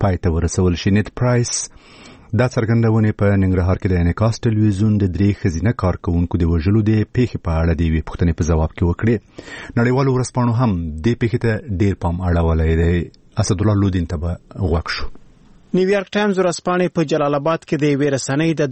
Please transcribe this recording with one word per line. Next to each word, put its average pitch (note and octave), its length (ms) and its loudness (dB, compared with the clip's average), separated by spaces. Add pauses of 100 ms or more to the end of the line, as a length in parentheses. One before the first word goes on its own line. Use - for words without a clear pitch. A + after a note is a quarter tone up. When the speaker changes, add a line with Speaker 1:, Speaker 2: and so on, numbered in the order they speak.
Speaker 1:
پای F#2+ 160 0
ته F2 140 -2
ورسول E2+ 440 0
شي. G2 160 -2
نیټ G2+ 260 2
پرایس A#2+ 540 -2 (680)
دا B2 100 2
څرګندونې A2+ 680 2
په G2+ 180 2
ننګرهار F#2 420 2
کې G2 100 -4
د F#2 40 2
انعکاس F2 480 0
ټلویزیون G#2+ 580 2
د G2+ 60 2 (120)
درې G2+ 140 4 (100)
ښځینه F2 320 0 (100)
کارکوونکو F2 560 0
د E2+ 60 2
وژلو E2+ 380 2
د G#2+ 220 2 (100)
پیښې B2 300 -2
په E2+ 60 -2 (100)
اړه E2+ 140 2
د D2 60 -4
یوې D#2+ 280 0
پوښتنې E2+ 300 0
په - 100 0
ځواب D#2+ 280 0
کې - 120 -2
وکړې. G#2+ 280 0 (640)
نړیوالو B2+ 360 2
ورځپاڼو B2 460 -2
هم A#2 120 2 (320)
دې A#2 160 2
پیښې A2+ 180 -2
ته A2+ 140 0 (280)
ډېر G2 140 2
پام F2 260 -4
اړولی E2 600 0
دی. E2+ 300 0 (280)
اسدالله G#2 360 0
لودین F#2+ 320 0
ته E2+ 100 -6
به E2+ 200 -4 (200)
غوږ E2 320 -2
شو. - 180 -6 (680)
Speaker 2:
نیویارک F#3+ 360 0
ټایمز G#3 280 0
ورځپاڼې F3+ 500 0
په E3 160 0
جلال D3 300 0
آباد D#3+ 300 -2
کې E3 120 -4
د C#3 80 -2 (100)
یوې C#3+ 220 0
رسنۍ D3 380 0
د D3 180 -2